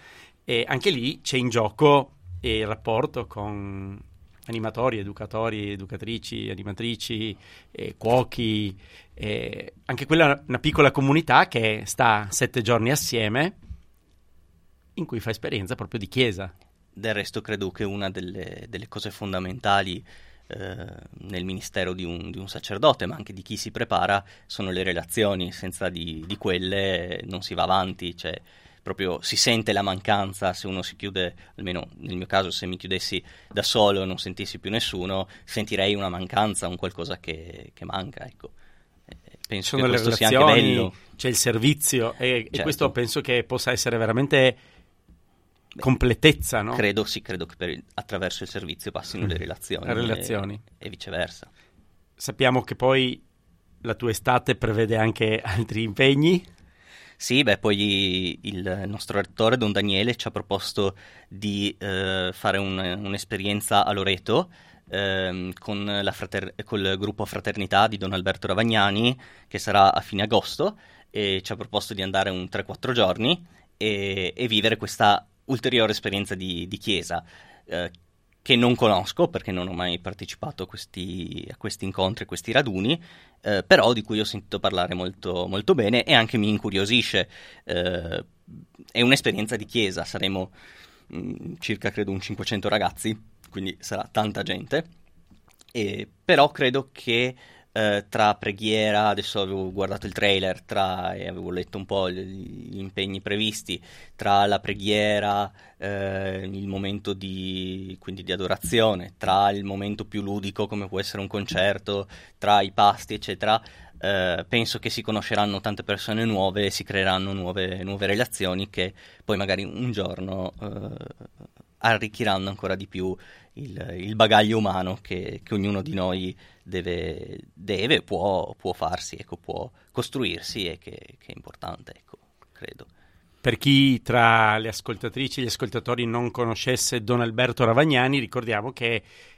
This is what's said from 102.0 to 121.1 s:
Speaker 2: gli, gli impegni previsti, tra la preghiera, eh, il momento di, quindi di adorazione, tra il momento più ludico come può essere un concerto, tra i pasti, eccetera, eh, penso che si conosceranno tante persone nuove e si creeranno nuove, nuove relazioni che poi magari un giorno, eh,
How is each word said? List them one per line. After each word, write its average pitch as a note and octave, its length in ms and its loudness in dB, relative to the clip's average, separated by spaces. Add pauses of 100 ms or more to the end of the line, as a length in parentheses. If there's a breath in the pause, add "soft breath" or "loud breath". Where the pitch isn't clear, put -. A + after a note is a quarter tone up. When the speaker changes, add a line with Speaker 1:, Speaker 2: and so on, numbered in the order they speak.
Speaker 2:
gli, F#2+ 640 -10
gli G2 80 -10
impegni G2 420 -6
previsti, G#2 600 -4 (340 loud breath)
tra G2+ 320 4
la G2+ 120 2
preghiera, G#2 920 0 (260 soft breath)
eh, G2 640 -4 (100)
il G2 160 -6
momento G2 460 -4
di, F#2+ 880 -8
quindi F#2+ 240 -12
di F#2 80 -4
adorazione, F#2+ 880 0
tra G2 340 4
il G2+ 120 -2
momento G2+ 420 -6
più G#2 180 -8
ludico G2 440 -4
come G2+ 200 -6
può F#2+ 120 -6
essere G2+ 220 -6
un G2 60 -6
concerto, G2+ 800 -2 (320 loud breath)
tra G#2 220 6
i G2 100 -2
pasti, G#2 420 4
eccetera, G#2+ 480 0 (400 loud breath)
eh, F#2 460 0
penso A#2 320 0
che A#2 100 -6
si A2 140 -6
conosceranno G#2 580 -2
tante G#2+ 220 -6
persone G#2+ 420 -2
nuove G2+ 400 0
e G2 60 0
si - 120 -6
creeranno F#2+ 500 0
nuove, F#2+ 500 -4
nuove G2 240 -4
relazioni G2 640 -2
che F#2 240 -4 (300 loud breath)
poi G#2+ 140 0
magari F#2+ 260 0
un A#2+ 280 -6
giorno, F#2+ 720 -6
eh, G#2 640 -12 (520)